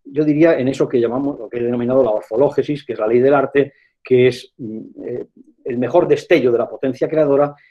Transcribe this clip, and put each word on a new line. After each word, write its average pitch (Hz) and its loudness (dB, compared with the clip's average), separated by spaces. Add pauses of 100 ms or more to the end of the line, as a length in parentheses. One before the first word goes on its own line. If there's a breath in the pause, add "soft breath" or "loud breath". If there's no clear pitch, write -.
yo 147 -2
diría 151 4
en 127 -2
eso 139 -2
que 131 0
llamamos, 127 -2
lo 107 -14
que 120 -8
he 120 -4
denominado 123 0
la 110 0
orfológesis, 139 -2
que 113 -8
es 107 -10
la 107 -2
ley 120 2
del 139 4
arte, 135 0 (280 soft breath)
que 127 4
es, - -6
mm, 110 -12 (260)
eh, 120 -10 (380)
el 131 -6
mejor 123 2
destello 139 2
de 117 2
la 117 -2
potencia 135 -4
creadora 143 0 (160 soft breath)